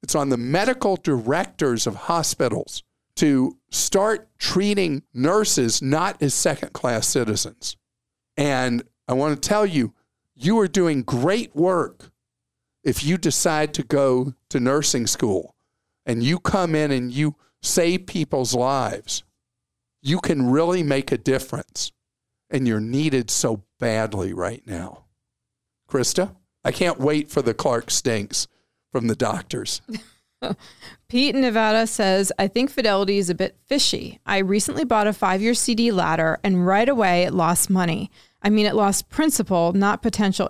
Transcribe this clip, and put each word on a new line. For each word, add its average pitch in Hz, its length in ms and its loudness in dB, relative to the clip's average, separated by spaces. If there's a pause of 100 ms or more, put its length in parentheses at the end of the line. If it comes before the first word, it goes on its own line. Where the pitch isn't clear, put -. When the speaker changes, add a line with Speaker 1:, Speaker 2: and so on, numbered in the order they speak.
Speaker 1:
It's - 120 -4
on 143 160 2
the 123 80 2
medical 196 580 0
directors 131 880 0
of 110 80 -4
hospitals - 880 -2 (340)
to 135 420 2 (120)
start - 680 0
treating 185 640 0 (100)
nurses 143 720 2
not 156 400 0
as 139 100 0
second-class - 760 -2
citizens. 107 720 -2 (600)
And 127 460 0 (240)
I 127 60 -2
want 143 300 0
to - 60 -6
tell 208 180 2
you, 139 260 0 (420)
you 175 260 2
are 196 80 2
doing 165 340 2
great 156 520 0
work 165 560 -2 (760)
if 135 200 -2
you 170 140 0
decide 156 560 0
to 156 80 -4
go 135 520 0 (140)
to 139 120 -2
nursing 131 460 0
school 98 500 -2 (500)
and 117 160 -2
you 156 160 0
come 175 380 0
in 151 160 0
and 123 200 -2
you 147 220 0 (260)
save 180 460 0
people's 131 480 -2
lives. 127 680 -2 (760)
You 151 200 -2
can 135 280 0
really 170 360 2
make 139 260 -2
a 127 80 0
difference, - 720 -4 (580)
and 131 200 0
you're 110 100 0
needed 127 520 -2
so 113 340 -2 (160)
badly 107 520 -2
right 92 320 -6
now. 92 420 -12 (840)
Krista, 175 460 -2 (280)
I 127 60 0
can't 175 300 -2
wait 151 320 0
for 143 100 0
the 117 100 0
Clark 117 380 -2
Stinks - 560 -2 (460)
from 117 160 -2
the 110 80 0
doctors. - 680 -4 (580)
<laughs> - 140 -4 (540)
Speaker 2:
Pete 247 260 2
in 269 60 2
Nevada 226 460 2
says, 196 520 0
"I 190 80 2
think 247 240 0
Fidelity 202 480 0
is 185 100 0
a 180 60 0
bit 185 220 -4 (100)
fishy. - 580 -2
I 196 140 0
recently 202 460 0
bought 220 240 2
a 214 40 0
five-year 196 420 0
C 233 200 0
D 233 160 2
ladder, 160 540 0
and 180 200 2
right 202 240 4
away 185 360 2
it 175 100 -2
lost 175 340 2
money. 180 400 0 (320)
I 208 100 0
mean, 214 160 4
it 202 100 0
lost 202 320 0
principal, 185 640 0
not 196 280 2
potential 202 500 0